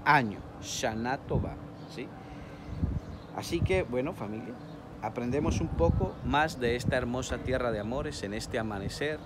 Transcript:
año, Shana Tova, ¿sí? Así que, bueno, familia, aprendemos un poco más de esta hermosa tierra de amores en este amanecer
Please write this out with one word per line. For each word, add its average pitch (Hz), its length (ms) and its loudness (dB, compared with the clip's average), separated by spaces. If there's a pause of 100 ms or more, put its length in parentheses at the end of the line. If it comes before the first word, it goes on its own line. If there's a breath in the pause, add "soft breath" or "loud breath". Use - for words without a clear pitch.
año, 120 340 6 (220)
Shana 120 580 0
Tova, 107 360 0 (400)
¿sí? - 120 -6 (1300 loud breath)
Así - 240 -2
que, 113 220 4
bueno, 127 300 0
familia, 113 420 -6 (460)
aprendemos 123 600 0
un 165 80 0
poco 170 460 4 (100)
más 139 360 2
de 120 160 4
esta 123 200 2
hermosa 123 420 0
tierra 127 340 2
de 104 80 0
amores 143 420 -2
en 101 120 -2
este 113 240 -2
amanecer 110 680 -2